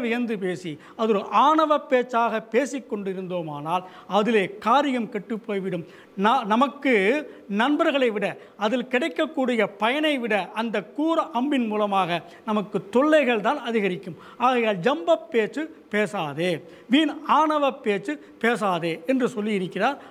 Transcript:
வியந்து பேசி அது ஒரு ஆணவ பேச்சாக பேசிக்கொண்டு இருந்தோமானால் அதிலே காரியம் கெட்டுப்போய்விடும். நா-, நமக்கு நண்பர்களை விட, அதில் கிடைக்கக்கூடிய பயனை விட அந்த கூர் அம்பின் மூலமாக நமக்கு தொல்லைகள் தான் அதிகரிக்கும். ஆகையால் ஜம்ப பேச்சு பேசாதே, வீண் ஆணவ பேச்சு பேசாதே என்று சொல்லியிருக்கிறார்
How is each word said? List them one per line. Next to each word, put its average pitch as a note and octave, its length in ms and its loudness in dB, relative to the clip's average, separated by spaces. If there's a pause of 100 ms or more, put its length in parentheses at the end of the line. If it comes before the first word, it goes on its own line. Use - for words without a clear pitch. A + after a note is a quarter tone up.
வியந்து A#3 380 -2
பேசி F3+ 300 -6 (280)
அது A3 140 0
ஒரு G3 80 0 (220)
ஆணவ D4+ 340 4 (140)
பேச்சாக A#3 480 2 (140)
பேசிக்கொண்டு A3 600 -2
இருந்தோமானால் F3 720 -6 (320)
அதிலே G#3+ 260 4 (220)
காரியம் B3+ 480 2
கெட்டுப்போய்விடும். G3 720 -6 (380)
நா-, B3 180 4 (120)
நமக்கு C4 400 2 (680)
நண்பர்களை C#4+ 540 2
விட, G3+ 100 -2 (400)
அதில் A#3+ 280 -2
கிடைக்கக்கூடிய C4 760 0 (140)
பயனை D4+ 300 2 (100)
விட G#3+ 100 0 (280)
அந்த A3+ 140 -4 (220)
கூர் D#4+ 260 0 (160)
அம்பின் C4 320 0
மூலமாக G3 480 0 (300)
நமக்கு G#3 300 -2 (160)
தொல்லைகள் B3+ 520 4
தான் C#4 220 -2
அதிகரிக்கும். F#3+ 500 -2 (260)
ஆகையால் A3+ 420 2
ஜம்ப E4 300 2 (140)
பேச்சு A3+ 320 0 (300)
பேசாதே, F3+ 580 -2 (400)
வீண் D4 240 4 (240)
ஆணவ D4+ 320 2 (140)
பேச்சு G#3 280 -2 (300)
பேசாதே F#3 500 0 (180)
என்று B3+ 160 2 (100)
சொல்லியிருக்கிறார் G#3 600 -2 (120)